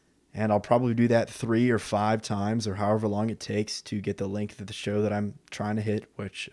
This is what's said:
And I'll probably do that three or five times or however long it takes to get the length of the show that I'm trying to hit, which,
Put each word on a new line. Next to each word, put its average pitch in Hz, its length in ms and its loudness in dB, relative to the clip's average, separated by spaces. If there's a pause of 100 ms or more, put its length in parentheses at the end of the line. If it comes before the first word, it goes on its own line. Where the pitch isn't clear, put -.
(340)
And 107 180 0
I'll 104 80 6
probably 120 340 2
do 117 140 4
that 113 240 4
three 117 400 2
or 110 80 4
five 107 420 0
times 107 460 -2
or 95 80 -2
however 107 320 2
long 107 240 0
it 107 80 -10
takes - 440 -4
to 107 160 -6
get 98 180 -4
the 98 100 -2
length 104 320 -6
of 101 80 -12
the 107 60 -12
show 104 280 -2
that 107 100 2
I'm 104 280 -2 (100)
trying 107 280 -4
to 110 40 -2
hit, 107 340 -2
which, - 380 -10